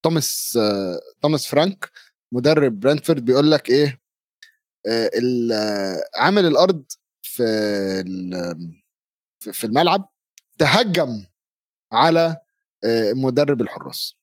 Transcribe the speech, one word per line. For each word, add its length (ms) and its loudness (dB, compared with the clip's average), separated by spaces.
توماس، 580 -2
آه، 380 -2
توماس 260 0
فرانك 440 -2
مدرب 460 2
برنتفورد 460 0
بيقول 260 4
لك 180 0
إيه، 320 2
آه، 280 -2
ال-، 360 -2
آه، 520 -4
عامل 300 2
الأرض 380 2
في 200 -6
ال-، 760 -10
في، 100 -14
في 100 -10
الملعب 460 2
تهجم 680 2
على، 460 4
آه، 300 0
مدرب 480 0
الحراس. 600 -8